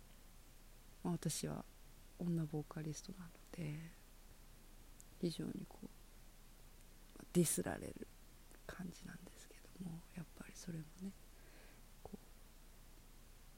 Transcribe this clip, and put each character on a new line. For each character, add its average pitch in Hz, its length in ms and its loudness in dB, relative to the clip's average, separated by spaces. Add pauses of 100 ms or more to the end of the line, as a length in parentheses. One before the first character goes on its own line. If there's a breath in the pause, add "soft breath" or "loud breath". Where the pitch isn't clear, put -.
(1040)
ま 180 60 8
あ、 170 40 10
私 160 320 6
は 151 180 4 (540)
女 170 280 8
ボ 151 220 4
ー - 60 -2
カ 165 80 2
リ 156 100 4
ス - 100 -2
ト 190 160 -4
な 180 60 -4
の 165 60 -6 (220)
で、 160 400 0 (1300)
非 175 100 8
常 165 140 2
に - 240 2
こ - 160 -10
う、 - 40 -4 (1400)
デ 180 100 12
ィ - 20 12
ス - 180 10
ら 85 120 4
れ - 120 0
る - 220 -2 (580)
感 - 240 -2
じ - 160 -6
な 175 60 -4
ん 175 120 -4
で - 140 -10
す - 100 -10
け - 60 -10 (240)
ど 180 120 -2
も、 165 100 -2 (160)
や 175 60 0
っ 151 40 -8 (100)
ぱ - 120 -8
り - 60 -8
そ - 180 -4
れ 165 60 0
も 156 60 -2 (180)
ね、 190 100 0 (880 loud breath)
こ - 120 -6
う、 - 40 -4 (1400)